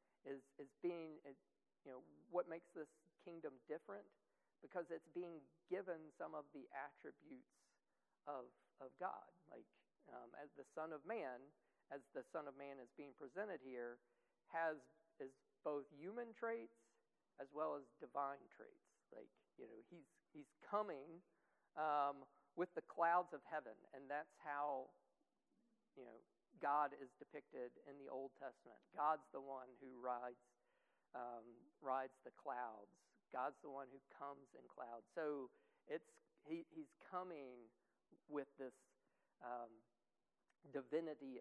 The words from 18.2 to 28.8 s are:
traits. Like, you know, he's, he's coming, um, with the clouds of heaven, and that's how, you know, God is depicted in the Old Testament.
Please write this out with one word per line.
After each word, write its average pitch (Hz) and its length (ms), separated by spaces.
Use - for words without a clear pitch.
traits. - 360
Like, 110 160
you 131 80
know, 113 240
he's, 160 220
he's 147 160
coming, 180 560
um, 143 480
with 180 160
the 160 160
clouds 170 480
of 135 80
heaven, 127 320
and 135 160
that's 147 320
how, 143 480
you 139 80
know, 117 160
God 147 400
is 139 80
depicted 135 480
in 143 160
the 135 80
Old 135 320
Testament. 123 400